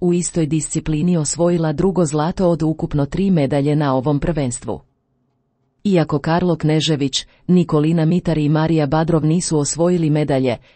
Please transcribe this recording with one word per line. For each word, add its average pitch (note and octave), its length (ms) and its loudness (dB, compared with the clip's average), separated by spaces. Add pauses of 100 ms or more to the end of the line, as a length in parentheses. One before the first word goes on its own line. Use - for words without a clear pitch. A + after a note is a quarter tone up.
u F3 120 0
istoj E3+ 340 -2
disciplini D#3 680 -2
osvojila E3 560 0
drugo F3 320 0
zlato D#3 460 0
od D#3+ 120 0
ukupno D#3 440 -2
tri F#3 240 -2
medalje D3 460 0
na C#3+ 180 0
ovom C#3 260 0
prvenstvu. B2 600 -4 (1040)
Iako E3+ 340 2
Karlo E3+ 380 0
Knežević, D3+ 720 0 (200)
Nikolina E3 580 2
Mitar E3 340 0
i D3 100 0
Marija D#3 380 2
Badrov D#3 400 0
nisu D#3+ 320 0
osvojili E3 520 0
medalje, C#3 460 0 (200)